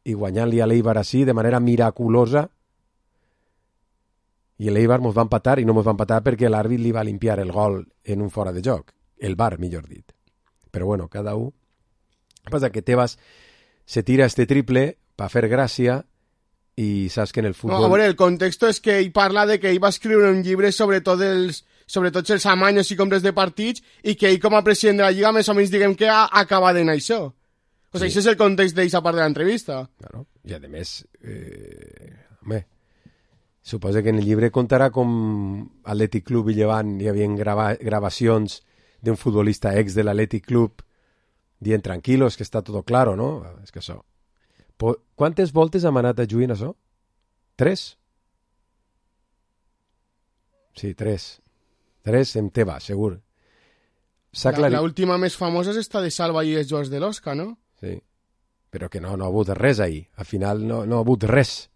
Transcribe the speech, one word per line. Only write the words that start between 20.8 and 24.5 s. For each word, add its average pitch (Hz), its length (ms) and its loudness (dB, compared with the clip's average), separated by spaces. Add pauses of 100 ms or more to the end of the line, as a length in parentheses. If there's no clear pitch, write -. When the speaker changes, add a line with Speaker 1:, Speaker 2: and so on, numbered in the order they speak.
Speaker 2:
tot 180 240 0
els, 185 380 -2 (260)
sobre 180 240 0
tots 180 160 -2
els 196 160 0
amanyos 190 480 2
i - 20 -4
compres 196 280 2
de 196 100 2
partits 208 480 -2 (240)
i 214 80 0
que 196 160 2
ell 185 100 4
com 214 140 4